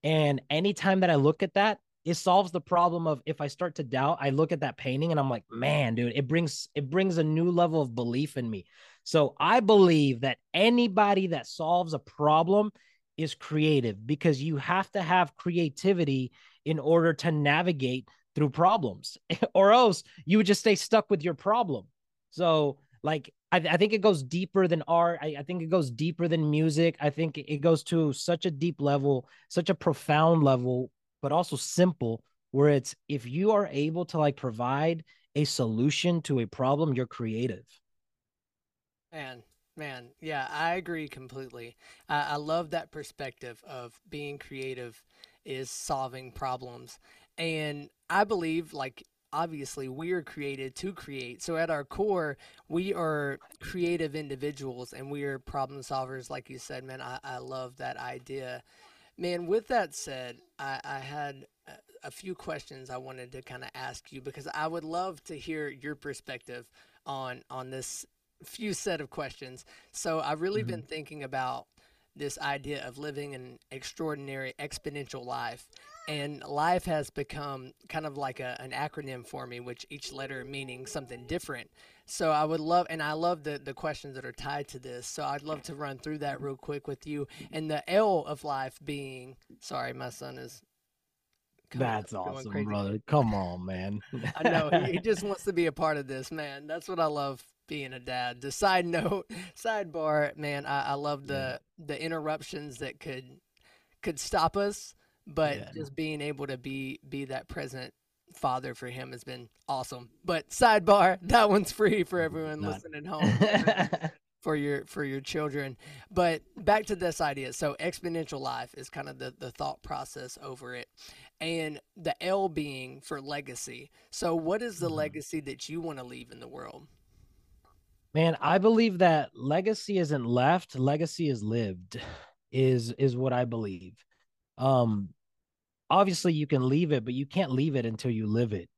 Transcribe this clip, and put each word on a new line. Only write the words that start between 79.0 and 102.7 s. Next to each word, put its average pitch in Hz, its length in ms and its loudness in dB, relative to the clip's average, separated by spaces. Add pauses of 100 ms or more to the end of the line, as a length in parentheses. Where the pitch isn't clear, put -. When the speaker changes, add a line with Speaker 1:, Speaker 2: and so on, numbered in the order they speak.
Speaker 2:
for 131 220 -12
me, 123 140 -12
which 123 300 -14
each 143 220 -12
letter 135 320 -10
meaning 131 420 -10
something 123 400 -10
different. 143 440 -6 (360)
So 160 260 0
I 151 120 4
would 160 140 0
love, 170 320 2
and 160 100 -6
I 151 120 -2
love 160 320 0
the, 147 180 -6
the 139 120 -10
questions 143 420 -8
that 131 80 -14
are 123 80 -10
tied 143 360 -8
to 131 120 -14
this. 123 260 -12
So - 160 -10
I'd 143 220 -4
love 151 200 -6
to 151 120 -12
run 139 220 -8
through 151 200 -8
that 139 220 -4
real 135 160 -6
quick 143 320 -8
with 139 180 -10
you. 147 220 -6 (240)
And 156 180 -6
the 147 180 -4
L 190 380 4
of 147 160 -8
life 135 420 -6
being, 135 520 -10 (240)
sorry, 127 320 -6
my 127 180 -10
son 131 260 -14
is 127 240 -16 (1120)
coming 127 160 -2
Speaker 1:
That's 107 260 -4
Speaker 2:
up, 95 120 -6
going 92 140 -8
Speaker 1:
awesome, 107 140 -10
Speaker 2:
crazy. 104 140 -2
Speaker 1:
brother. 101 400 -4
Come 131 260 4
on, 90 320 -4
man. 95 360 -6 (120)
Speaker 2:
<laughs> 120 240 -6
I 160 60 -8
know. 160 280 2 (160)
He, 190 60 -2
he 180 60 -2
Speaker 1:
<laughs> 180 60 -8
Speaker 2:
just 208 180 0
wants 202 220 -6
to 196 80 -2
be 170 140 2
a 151 60 0
part 156 240 0
of 139 120 -8
this, 131 240 -8
man. 147 340 -10
That's 160 220 -8
what 180 100 -6
I 165 80 2
love 143 380 -4 (240)
being 139 240 -10
a 131 80 -14
dad. 123 400 -6
The 135 100 -6
side 185 360 4
<laughs> - 0 -
note, 170 440 -2 (240)
sidebar, 156 800 -2
man, 143 300 -6
I, 139 220 -2
I 139 60 0
love 143 340 -4
the, 135 320 -4 (180)
Speaker 1:
Yeah. 160 80 -16
Speaker 2:
the 147 180 -6
interruptions 151 720 -6